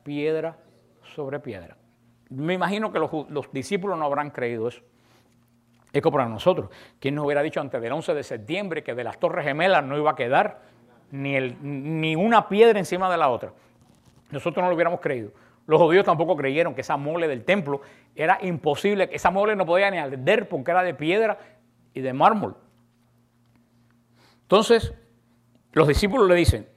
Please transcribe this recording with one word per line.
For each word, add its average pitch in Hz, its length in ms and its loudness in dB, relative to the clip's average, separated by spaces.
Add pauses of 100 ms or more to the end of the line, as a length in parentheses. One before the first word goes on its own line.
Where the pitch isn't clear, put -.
piedra 156 560 -4 (460)
sobre 139 360 -10
piedra". 98 380 -14 (520)
Me 151 260 -4
imagino 190 360 -2
que 160 60 -4
los 156 140 -2
ju-, 151 180 -6
los 147 220 -8
discípulos 180 480 -4
no 151 60 -4
habrán 143 260 -4
creído 120 360 -4
eso. - 140 -10 (1120)
Es 143 80 0
como 147 160 2
para 127 100 2
nosotros, 113 440 0 (280)
¿quién 135 140 -4
nos 147 100 -6
hubiera 143 200 0
dicho 156 180 -4
antes 135 180 -6
del 113 120 -6
once 160 240 -4
de 139 80 -6
septiembre 147 600 -8
que 120 120 -8
de 123 80 -6
las 110 160 -10
Torres 170 260 -2
Gemelas 156 380 2
no 139 120 -6
iba 151 140 0
a 143 60 0
quedar 135 460 0 (500)
ni 139 240 -6
el, 127 260 -2
ni 156 540 -4
una 214 340 2
piedra 208 300 6
encima 185 320 -2
de 170 60 0
la 151 120 4
otra? 113 240 -4 (800)
Nosotros 165 320 -4
no 180 60 2
lo 175 60 2
hubiéramos 170 260 0
creído. 120 280 -4 (380)
Los 160 120 6
judíos 180 240 6
tampoco 170 320 2
creyeron 143 380 0
que 123 80 -10
esa 147 160 -4
mole 160 300 -2
del 123 180 -4
templo 147 360 0 (340)
era 160 260 2
imposible, 180 640 0
que - 100 -8
esa 180 120 2
mole 202 260 0
no 185 120 0
podía 196 240 2
ni 180 80 -4
arder 139 500 0
porque 156 220 -4
era 180 100 4
de 175 140 -2
piedra 196 420 0 (560)
y 131 80 -8
de 131 100 -4
mármol. 156 460 2 (1800)
Entonces, 220 520 4 (800)
los 156 160 4
discípulos 196 400 4
le 180 80 6
dicen, 127 420 2